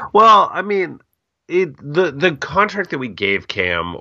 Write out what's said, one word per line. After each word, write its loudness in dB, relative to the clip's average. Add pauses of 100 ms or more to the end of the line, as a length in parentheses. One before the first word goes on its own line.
(140)
Well, 6
I -6
mean, -4 (480)
it, -2
the, -2
the -2
contract -2
that -6
we -6
gave -4
Cam -4